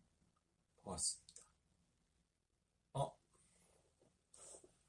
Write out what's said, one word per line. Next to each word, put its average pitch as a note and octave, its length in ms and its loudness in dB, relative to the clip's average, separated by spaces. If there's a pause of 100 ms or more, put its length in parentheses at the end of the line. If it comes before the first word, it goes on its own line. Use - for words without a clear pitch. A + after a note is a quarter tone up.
(840)
먹었습니다. - 600 0 (1500)
어? - 220 4 (1700)